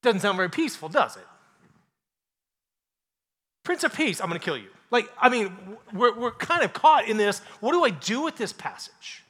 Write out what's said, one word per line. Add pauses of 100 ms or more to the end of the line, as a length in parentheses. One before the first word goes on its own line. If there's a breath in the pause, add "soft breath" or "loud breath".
Doesn't
sound
very
peaceful,
does
it? (2500)
"Prince
of
Peace,
I'm
gonna
kill
you." (200)
Like,
I
mean, (140)
we're,
we're
kind
of
caught
in
this, (200 loud breath)
what
do
I
do
with
this
passage?